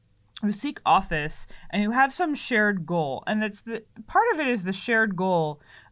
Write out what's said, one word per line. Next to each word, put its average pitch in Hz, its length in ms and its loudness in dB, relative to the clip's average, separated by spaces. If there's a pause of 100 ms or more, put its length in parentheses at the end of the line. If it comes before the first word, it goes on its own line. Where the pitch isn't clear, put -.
(420)
who 208 100 0
seek 269 340 -4
office 156 640 0 (220)
and 196 120 0
who 208 100 0
have 262 200 4
some 311 240 -2
shared 208 500 0
goal. 151 420 -2
And 214 140 0
that's 208 200 -4
the, 226 200 -8 (260)
part 427 260 4
of 311 80 0
it 269 80 0
is 208 160 0
the 190 80 -2
shared 220 420 0
goal, 165 460 0 (300)